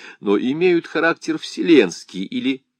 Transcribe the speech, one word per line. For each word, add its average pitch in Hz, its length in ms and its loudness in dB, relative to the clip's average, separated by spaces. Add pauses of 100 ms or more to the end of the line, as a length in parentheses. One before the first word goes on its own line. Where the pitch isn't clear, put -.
(200)
но 101 180 0
имеют 165 480 0
характер 160 500 -2
вселенский 104 880 0
или 127 400 -6 (160)